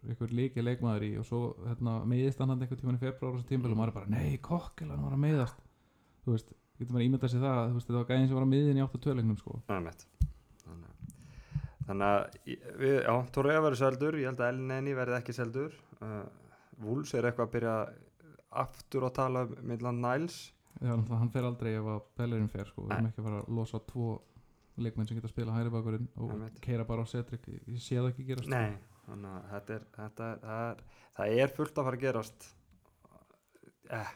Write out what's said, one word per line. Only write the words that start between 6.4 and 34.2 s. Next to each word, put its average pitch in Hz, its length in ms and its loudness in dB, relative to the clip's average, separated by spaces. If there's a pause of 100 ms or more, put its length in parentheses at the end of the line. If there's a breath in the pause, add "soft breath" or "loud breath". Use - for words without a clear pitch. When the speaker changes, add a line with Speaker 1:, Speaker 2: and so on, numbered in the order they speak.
Speaker 1:
getur 123 160 -4
maður 120 100 4
ímyndað 131 240 4
sér 123 160 4
það, 127 240 4
þú 120 80 2
veist, 120 80 -4
þetta 120 160 2
var 120 80 -2
gæðin 131 160 8
sem 131 100 4
var 131 60 4
á 135 100 6
miðjunni 143 300 6
í - 20 6
átta 131 160 -2
tvö 139 140 2
leiknum, 110 240 4
sko. 113 300 -8
Speaker 2:
Það 101 80 0
er 87 100 -2
mitt. - 180 -12 (640)
Þannig 85 240 -16
að, - 60 -20 (880 loud breath)
þannig 98 240 2
að 101 120 8 (280)
í-, - 100 -6 (220)
við, 135 140 6 (100)
já, 113 80 6 (160)
Torreira 147 320 4
verður 147 180 2
seldur, 135 380 2
ég 131 80 0
held 127 160 -4
að 123 80 2
El 131 160 -4
Neni 135 280 -2
verði 123 280 0
ekki 120 100 -6
seldur. 131 460 -4 (240)
Uh, 107 240 -8 (560 loud breath)
Wolves 131 320 -2
er 120 80 2
eitthvað 120 240 2
að 113 80 -10
byrja 113 220 0 (760)
aftur - 560 -4
að 127 80 -2
tala 127 320 2
um - 160 -8
Maitland 120 400 -2
Niles. 135 380 0 (420)
Speaker 1:
Já, 123 80 2
náttúrulega, 117 320 2
hann 117 80 2
fer 123 160 0
aldrei 120 320 -2
ef 107 80 -4
að 107 160 -4 (140)
Bellerin 117 340 0
fer, 98 160 -8
sko. - 160 -12
Við 101 100 -6
erum 113 140 2
Speaker 2:
Nei. 113 60 0
Speaker 1:
ekki 110 100 -8
að 110 80 -4
fara 104 160 -4
að 113 80 -4
losa 113 320 -2
tvo 117 340 -4 (600)
leikmenn 110 280 -2
sem 113 80 -4
geta 113 120 -6
spilað 113 280 -2
hægri 117 140 0
bakvörðinn 113 460 -2
og 117 140 -4
Speaker 2:
Einmitt. 110 300 -8
Speaker 1:
keyra 117 260 0
bara 117 160 -2
á 113 40 -4
Cedric. 120 400 -6
Ég, - 200 -12
ég 120 140 -6
sé - 160 -2
það 123 140 2
ekki 131 160 -8
gerast. 127 220 -6
Speaker 2:
Nei, 110 280 0 (280)
þannig 101 260 -12
að 95 200 -12
þetta 101 240 -8
er, 110 100 -10 (120)
þetta 113 340 -10
er, 107 100 -10
það 113 240 -6
er, 117 180 -8 (340 loud breath)
það 107 240 2
er 135 80 6
fullt 151 300 -4
að 143 60 0
fara 127 120 -2
að 120 40 -8
gerast. 120 480 -4 (1400)
Eh, 107 280 -4